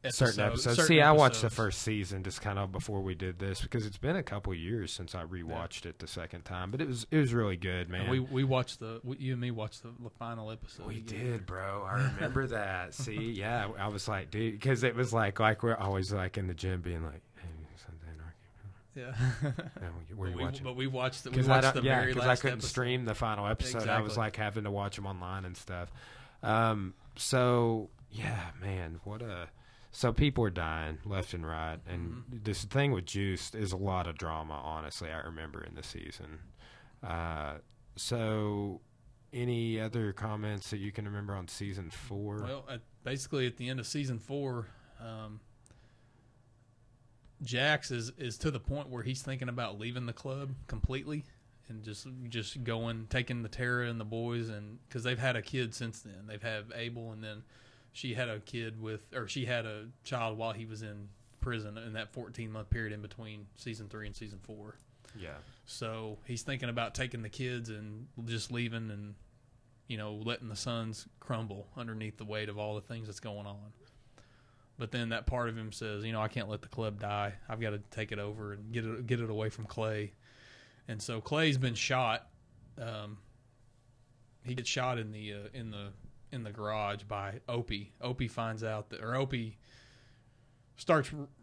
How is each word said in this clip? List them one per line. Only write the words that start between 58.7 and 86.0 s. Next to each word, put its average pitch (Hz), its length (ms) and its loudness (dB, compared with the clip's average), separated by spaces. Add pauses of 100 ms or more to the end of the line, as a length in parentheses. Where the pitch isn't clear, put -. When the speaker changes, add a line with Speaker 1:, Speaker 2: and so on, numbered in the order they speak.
Speaker 2:
with, 110 220 -6 (100)
or 120 160 -6
she 135 180 -2
had 117 200 0
a 107 200 -8 (180)
child 113 340 -2
while 113 140 -2
he 110 160 -6
was 110 160 -8
in 104 260 -10 (300)
prison 110 400 -2
in 113 140 -8
that 110 200 -6
fourteen-month 110 560 -8
period 110 240 2
in 104 80 -8
between 107 540 -12
season 110 340 -8
three 107 160 -10
and 104 100 -8
season 104 280 -10
four. 107 320 -12 (440)
Speaker 1:
Yeah. 87 100 -8 (360)
Speaker 2:
So 110 600 -6
he's 120 180 -6
thinking 131 260 -2
about 117 240 -2
taking 127 300 -2
the 107 60 -8
kids 123 400 -4
and 107 360 -10 (200)
just 113 260 -2
leaving 113 400 -2
and, 104 240 -8 (720)
you 117 100 -4
know, 107 160 -4
letting 113 340 -4
the 107 80 -6
Suns 113 520 -2 (120)
crumble 107 560 -4
underneath 110 420 -6
the 110 60 -10
weight 107 260 -2
of 104 100 -6
all 107 160 -2
the 107 60 -4
things 113 260 -8
that's 101 120 -10
going 104 280 -8
on. 101 260 -12 (1040)
But 117 140 -4
then 117 180 0
that 113 160 0
part 120 240 2
of 113 80 -4
him 110 140 -6
says, 104 320 -4
"You 113 80 -2
know, 110 100 2
I 107 60 4
can't 107 220 -2
let 104 120 -4
the - 60 -16
club 107 320 -2
die. 104 340 0 (160)
I've 113 100 -4
gotta 107 300 0
take 110 220 -4
it 104 80 -4
over 104 340 -6
and 104 180 -10
get 113 140 0
it, 113 220 -4
get 117 140 4
it 113 100 0
away 107 180 2
from 107 160 -6
Klay." 107 460 0 (760)
And 110 140 -4
so 113 180 -4
Klay's 147 380 4
been 127 160 2
shot. 120 540 2 (520)
Um, 107 380 -6 (1300)
he 127 100 -4
gets 127 160 -2
shot 127 300 2
in 107 120 -4
the, 107 220 -6
uh, 101 40 -6 (180)
in 113 160 -6
the 101 160 -8 (440)